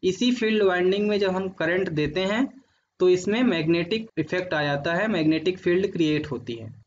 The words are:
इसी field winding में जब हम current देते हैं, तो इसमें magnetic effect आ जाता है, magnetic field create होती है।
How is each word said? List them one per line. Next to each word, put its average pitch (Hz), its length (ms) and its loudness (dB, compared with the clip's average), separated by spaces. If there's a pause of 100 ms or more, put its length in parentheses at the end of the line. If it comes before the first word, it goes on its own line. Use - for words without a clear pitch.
इसी 240 280 2
field 220 300 0
winding 190 460 2
में 208 100 0
जब 196 120 2
हम 185 180 -4
current 185 400 -2
देते 151 320 -2
हैं, 220 420 -2 (360)
तो 180 100 4
इसमें 190 340 2
magnetic 175 760 0
effect 180 360 -4
आ 147 80 0
जाता 143 320 -2
है, 202 140 0
magnetic 160 500 0
field 190 340 0
create 151 340 0
होती 117 280 -8
है। 110 320 -14